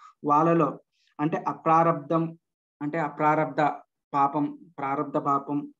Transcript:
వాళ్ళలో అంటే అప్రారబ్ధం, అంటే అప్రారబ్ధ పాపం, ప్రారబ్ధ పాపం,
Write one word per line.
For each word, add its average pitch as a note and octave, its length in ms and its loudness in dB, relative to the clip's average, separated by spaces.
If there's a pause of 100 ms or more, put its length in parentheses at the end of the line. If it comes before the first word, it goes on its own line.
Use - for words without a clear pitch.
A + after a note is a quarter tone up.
(240)
వాళ్ళలో D3+ 560 2 (400)
అంటే D#3+ 180 -2 (100)
అప్రారబ్ధం, E3 920 0 (440)
అంటే D3 180 -6
అప్రారబ్ధ D3+ 600 0 (520)
పాపం, C#3+ 440 0 (200)
ప్రారబ్ధ C#3 400 -4
పాపం, C#3+ 640 -2